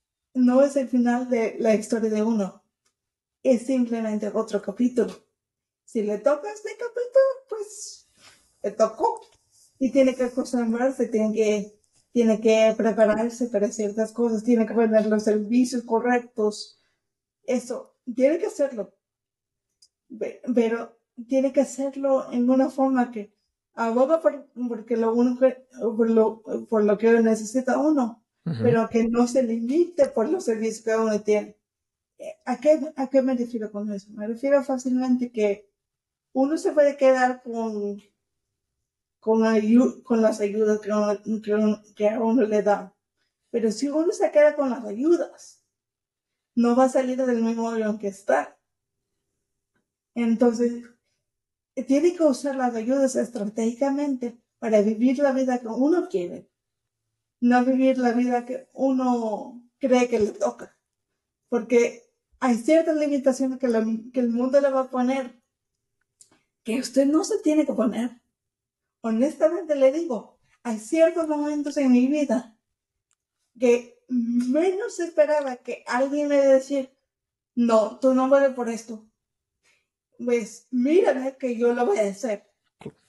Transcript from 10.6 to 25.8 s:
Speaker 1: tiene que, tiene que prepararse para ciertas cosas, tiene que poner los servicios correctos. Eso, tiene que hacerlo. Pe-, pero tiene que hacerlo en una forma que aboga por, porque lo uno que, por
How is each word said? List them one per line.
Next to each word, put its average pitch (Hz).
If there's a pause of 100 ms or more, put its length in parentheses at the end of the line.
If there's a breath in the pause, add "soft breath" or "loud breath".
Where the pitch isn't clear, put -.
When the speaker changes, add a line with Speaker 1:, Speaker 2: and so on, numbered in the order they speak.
Speaker 1:
tiene 214
que, 214 (320)
tiene 220
que 220
prepararse 220
para 208
ciertas 214
cosas, 226
tiene 226
que 214
poner 220
los 214
servicios 233
correctos. 233 (600)
Eso, - (180)
tiene 277
que 392
hacerlo. 262 (1300)
Pe-, - (120)
pero 233 (300)
tiene 269
que 285
hacerlo 269
en 240
una 262
forma 262
que 208 (400)
aboga 254
por, 285 (200)
porque 226
lo 226
uno 247
que, 254 (140)
por 226